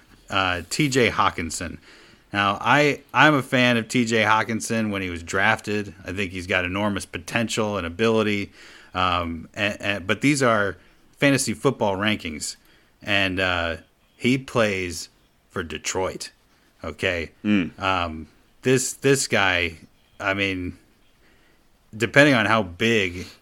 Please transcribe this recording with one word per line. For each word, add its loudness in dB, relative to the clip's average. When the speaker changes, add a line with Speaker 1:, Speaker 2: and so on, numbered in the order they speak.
Speaker 1:
uh, 0
T 0
J 4
Hawkinson. -2
Now, 2
I, 2
I'm 6
a 2
fan 2
of -2
T 2
J 2
Hawkinson 0
when -4
he -6
was -8
drafted. -2
I -8
think -4
he's -8
got 0
enormous -2
potential -4
and -4
ability. 0
Um, -2
and, -4
and, -4
but -2
these 2
are 2
fantasy 2
football 0
rankings, -4
and, 0
uh, 0
he 2
plays -2
for -6
Detroit. -6
Okay. -4
Speaker 2:
Mm. 0
Speaker 1:
Um, -2
this, 2
this 0
guy, 0
I -2
mean, -4
depending 4
on 4
how 2
big -2